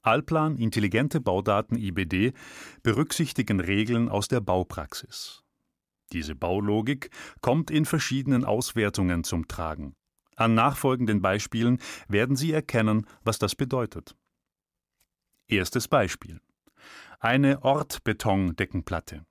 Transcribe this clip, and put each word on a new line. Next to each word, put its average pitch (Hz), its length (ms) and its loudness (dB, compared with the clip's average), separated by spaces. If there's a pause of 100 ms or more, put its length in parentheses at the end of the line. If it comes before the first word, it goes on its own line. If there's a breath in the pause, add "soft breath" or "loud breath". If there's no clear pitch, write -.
Allplan 151 540 2
Intelligente 113 600 0
Baudaten 104 600 0
I 101 120 -4
B 90 140 -2
D 92 300 0 (480 loud breath)
berücksichtigen 120 760 0
Regeln 107 520 0
aus 101 180 -2
der 123 120 0
Baupraxis. - 1000 -6 (720)
Diese 78 220 -6
Baulogik 104 760 -2 (320 loud breath)
kommt 151 300 0
in 156 160 2
verschiedenen 135 580 0
Auswertungen 101 800 0
zum 82 240 -4
Tragen. 78 480 -8 (400)
An 113 180 4
nachfolgenden 123 680 2
Beispielen 113 560 2 (280 loud breath)
werden 120 300 2
Sie 156 160 0
erkennen, 110 540 2 (160 loud breath)
was 113 160 0
das - 180 -2
bedeutet. 123 580 -4 (1300)
Erstes 104 420 0
Beispiel. 90 500 0 (800 loud breath)
Eine 139 440 2
Ortbetondeckenplatte. 95 1700 -2